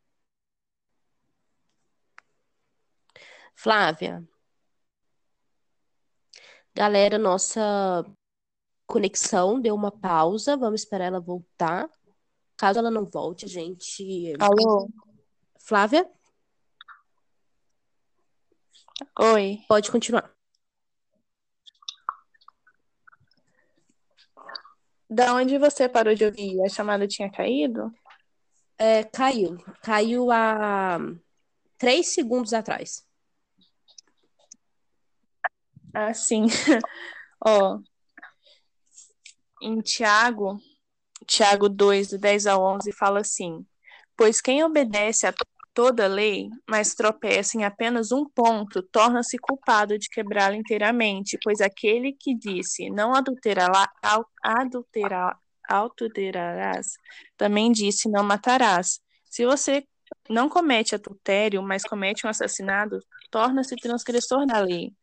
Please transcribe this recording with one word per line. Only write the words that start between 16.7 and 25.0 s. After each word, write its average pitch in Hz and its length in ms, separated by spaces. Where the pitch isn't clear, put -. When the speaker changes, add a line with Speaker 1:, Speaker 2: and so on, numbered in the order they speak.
Speaker 2:
Oi. 208 400
Speaker 1:
Pode 208 220
continuar. 226 400